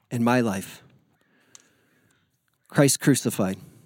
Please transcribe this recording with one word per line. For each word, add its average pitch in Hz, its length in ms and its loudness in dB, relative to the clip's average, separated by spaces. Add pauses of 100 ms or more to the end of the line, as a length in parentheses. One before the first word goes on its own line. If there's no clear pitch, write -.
(100)
and 117 140 -4
my 123 160 2
life? 98 420 -6 (1900)
Christ 143 320 2
crucified. 104 560 0 (280)